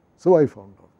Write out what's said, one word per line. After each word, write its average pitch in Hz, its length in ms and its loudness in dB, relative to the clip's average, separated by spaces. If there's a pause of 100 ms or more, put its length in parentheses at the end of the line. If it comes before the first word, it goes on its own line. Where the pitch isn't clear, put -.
(180)
So 180 180 -2
I 151 100 0
found 101 340 -14
out. - 100 -20 (100)